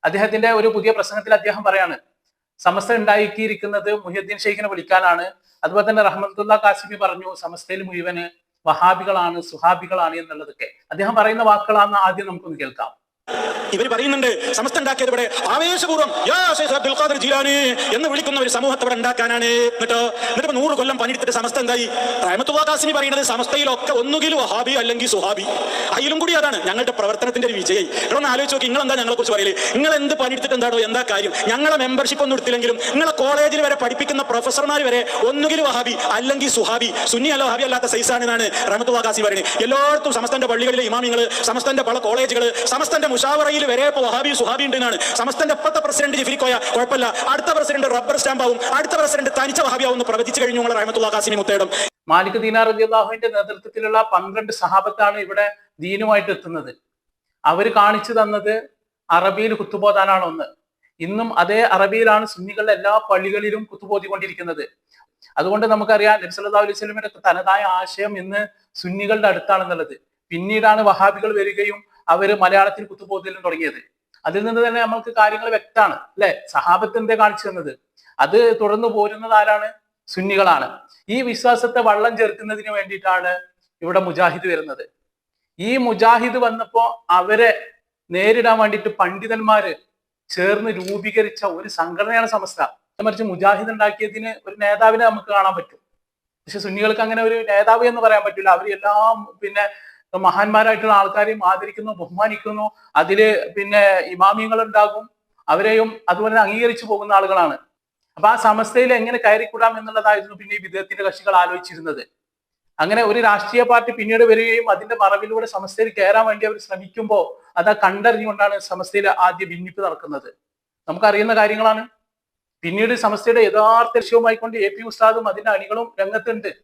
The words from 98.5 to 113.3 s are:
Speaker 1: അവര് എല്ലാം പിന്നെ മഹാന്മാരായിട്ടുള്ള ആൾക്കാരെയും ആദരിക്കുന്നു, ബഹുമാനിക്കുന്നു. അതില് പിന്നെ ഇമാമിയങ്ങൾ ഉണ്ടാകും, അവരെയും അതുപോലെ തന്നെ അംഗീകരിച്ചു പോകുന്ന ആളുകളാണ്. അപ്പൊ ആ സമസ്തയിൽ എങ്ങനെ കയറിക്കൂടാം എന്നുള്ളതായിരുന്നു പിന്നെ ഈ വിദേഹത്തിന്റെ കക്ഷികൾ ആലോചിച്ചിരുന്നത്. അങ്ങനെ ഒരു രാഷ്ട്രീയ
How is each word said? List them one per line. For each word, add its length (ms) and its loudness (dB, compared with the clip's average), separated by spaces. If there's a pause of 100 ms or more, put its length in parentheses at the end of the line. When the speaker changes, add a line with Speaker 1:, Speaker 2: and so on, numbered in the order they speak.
Speaker 1:
അവര് 220 0
എല്ലാം 720 0
പിന്നെ 260 -2 (500)
മഹാന്മാരായിട്ടുള്ള 720 2
ആൾക്കാരെയും 540 2
ആദരിക്കുന്നു, 460 -2
ബഹുമാനിക്കുന്നു. 800 -6 (260)
അതില് 520 4
പിന്നെ 500 4
ഇമാമിയങ്ങൾ 640 2
ഉണ്ടാകും, 480 2 (380)
അവരെയും 600 2
അതുപോലെ 240 0
തന്നെ 100 6
അംഗീകരിച്ചു 440 0
പോകുന്ന 260 -2
ആളുകളാണ്. 460 4 (580)
അപ്പൊ 120 4
ആ 80 6
സമസ്തയിൽ 560 2
എങ്ങനെ 260 0
കയറിക്കൂടാം 600 2
എന്നുള്ളതായിരുന്നു 560 0
പിന്നെ 200 -12
ഈ 80 -8
വിദേഹത്തിന്റെ 400 -8
കക്ഷികൾ 340 0
ആലോചിച്ചിരുന്നത്. 720 -2 (760)
അങ്ങനെ 220 2
ഒരു 160 2
രാഷ്ട്രീയ 440 2